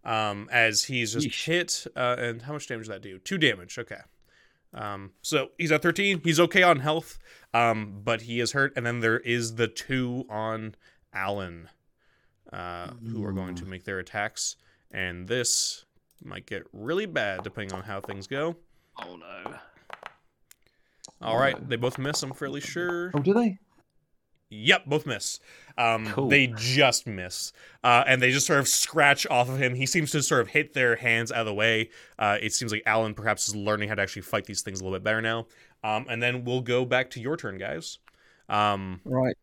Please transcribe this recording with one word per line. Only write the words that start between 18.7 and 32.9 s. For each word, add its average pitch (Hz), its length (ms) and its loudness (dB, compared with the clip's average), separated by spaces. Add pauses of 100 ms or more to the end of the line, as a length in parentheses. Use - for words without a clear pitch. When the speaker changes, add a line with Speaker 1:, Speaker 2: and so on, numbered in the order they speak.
Speaker 2:
Oh, 90 160 -14
no. 90 380 -14 (1700)
Speaker 1:
All 113 140 -2
Speaker 2:
Oh, 120 40 2
Speaker 1:
right, 135 220 2
Speaker 2:
no. 127 60 -14
Speaker 1:
they 120 100 -2
both 120 220 -2
miss, 143 240 -4
I'm 135 100 -8
fairly 143 280 -8
sure. 175 540 -6
Speaker 2:
Oh, 147 40 2
do 180 160 4
they? 226 240 4 (920)
Speaker 1:
Yep, 127 360 4
both 147 180 0
miss. - 360 -6 (360)
Um, 113 300 2
Speaker 2:
Cool. 131 220 0
Speaker 1:
they 139 180 8 (100)
just 127 500 4
miss. 92 460 -8 (320)
Uh, 123 220 8
and 127 160 6
they 127 80 6
just 135 160 2
sort 147 140 4
of 127 80 -2
scratch 143 580 4
off 123 240 4
of 131 100 -2
him. 123 140 2
He 127 100 -2
seems 151 280 0
to 147 100 0
sort 131 180 4
of 107 80 0
hit 151 260 0
their 120 220 4
hands 117 340 0
out 120 100 -2
of 110 60 0
the 104 80 -2
way. 110 360 2 (280)
Uh, 104 220 2
it 107 140 -4
seems 113 180 -2
like 107 140 -4
Alan 110 280 2